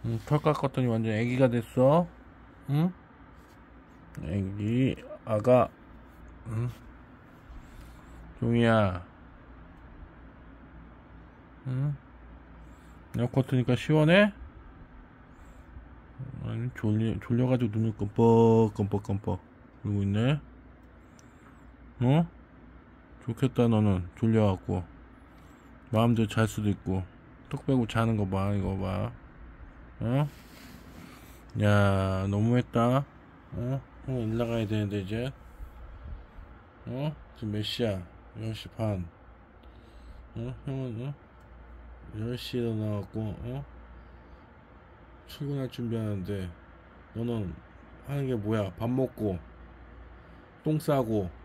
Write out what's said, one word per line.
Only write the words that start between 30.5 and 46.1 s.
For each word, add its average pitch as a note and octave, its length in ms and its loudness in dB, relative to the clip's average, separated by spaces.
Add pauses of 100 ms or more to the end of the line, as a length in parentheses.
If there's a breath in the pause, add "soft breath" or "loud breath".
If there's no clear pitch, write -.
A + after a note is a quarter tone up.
야, G2 680 4
너무했다. A#2+ 760 2 (480)
어? B2+ 280 -4 (260)
형 C3 140 -2
일 A2+ 180 -2
나가야 A#2 280 0
되는데, G#2 340 -2
이제. A2+ 320 -6 (1500)
어? C#3 280 -6 (220)
지금 G#2+ 160 -6
몇 G#2+ 100 -2
시야? G#2 400 -2 (360)
열 A2 160 -8
시 F#2+ 140 -14
반. G2+ 380 -4 (1300 loud breath)
어? A#2+ 180 -6 (100)
형은, C3 440 -6
어? C#3+ 60 -10 (1040)
열 A#2 180 -6
시 - 220 -6
일어나갖고, G#2+ 600 -4 (200)
어? B2+ 240 -8 (1600 loud breath)
출근할 C#3 440 -6
준비하는데, G#2 800 -4 (640)